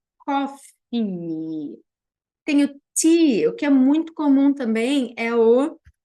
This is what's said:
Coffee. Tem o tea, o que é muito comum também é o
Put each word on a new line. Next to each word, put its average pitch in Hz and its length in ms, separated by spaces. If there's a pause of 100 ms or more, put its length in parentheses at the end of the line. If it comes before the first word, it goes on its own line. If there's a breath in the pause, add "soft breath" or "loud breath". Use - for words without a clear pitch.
(180)
Coffee. 170 1600 (640)
Tem 285 200
o 285 160 (140)
tea, 311 560
o - 40
que - 100
é 294 60
muito 285 440
comum 277 380
também 247 640
é 233 180
o 247 440 (260)